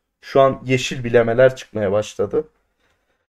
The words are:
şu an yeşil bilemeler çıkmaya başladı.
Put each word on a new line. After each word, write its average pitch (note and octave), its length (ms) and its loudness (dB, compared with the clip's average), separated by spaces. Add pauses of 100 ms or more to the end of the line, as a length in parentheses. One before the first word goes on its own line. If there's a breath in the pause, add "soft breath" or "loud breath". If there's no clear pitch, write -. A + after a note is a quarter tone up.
(200)
şu - 200 0
an C3+ 240 2
yeşil B2+ 400 -4
bilemeler A#2 520 2
çıkmaya G#2 360 -4
başladı. G#2+ 560 -4 (800)